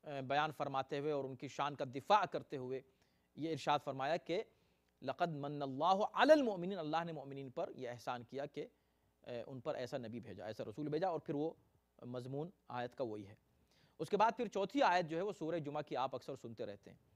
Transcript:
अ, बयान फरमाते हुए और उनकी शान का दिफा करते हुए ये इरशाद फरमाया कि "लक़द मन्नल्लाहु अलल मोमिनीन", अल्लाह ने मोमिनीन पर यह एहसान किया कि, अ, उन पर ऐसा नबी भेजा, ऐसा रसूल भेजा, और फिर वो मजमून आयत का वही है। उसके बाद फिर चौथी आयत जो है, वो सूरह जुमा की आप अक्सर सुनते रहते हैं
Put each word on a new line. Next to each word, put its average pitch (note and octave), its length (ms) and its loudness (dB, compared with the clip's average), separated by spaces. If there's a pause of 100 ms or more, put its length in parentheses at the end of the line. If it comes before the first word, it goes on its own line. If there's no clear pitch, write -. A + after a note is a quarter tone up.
अ, C#3+ 180 -6
बयान C#3+ 300 2
फरमाते C#3 460 -2
हुए C#3+ 140 0
और C#3 140 0
उनकी C3 240 -8
शान D3 260 -2
का C#3+ 100 -2
दिफा D#3 400 4
करते C#3+ 320 -6
हुए B2+ 260 -6 (540)
ये D#3+ 140 -2
इरशाद D3 300 2
फरमाया C#3 360 -2
कि F3+ 280 -2 (580)
"लक़द D3+ 260 0
मन्नल्लाहु D3 720 2
अलल C#4+ 400 8
मोमिनीन", F#3+ 340 0
अल्लाह D#3+ 260 0
ने E3+ 100 -6
मोमिनीन C#3 360 -10
पर E3 260 -6
यह B2 160 -8
एहसान A#2+ 320 -6
किया C3+ 220 -8
कि, D3 160 -10
अ, - 880 -12
उन C3+ 120 -12
पर D3 160 -4
ऐसा C3+ 220 -4
नबी A#2+ 220 -6
भेजा, G2+ 280 -10
ऐसा A2 160 -8
रसूल D3 260 -6
भेजा, E3+ 220 0
और D#3 80 -2
फिर D#3 160 -4
वो D3+ 220 -2 (480)
मजमून B2+ 460 -8 (180)
आयत A#2+ 260 -6
का C3+ 80 -4
वही G#2+ 200 -6
है। G2+ 140 -18 (640)
उसके F3 180 0
बाद A3 160 6
फिर A#3+ 140 -2
चौथी G3+ 340 2
आयत F#3 240 6
जो D#3 120 -4
है, F3+ 60 0
वो G3+ 100 -4
सूरह E3 260 -2
जुमा D3 220 -4
की D3+ 140 -6
आप C3 200 0
अक्सर C3 200 -8
सुनते A#2 300 -8
रहते G2+ 260 -12
हैं F#2 80 -20 (160)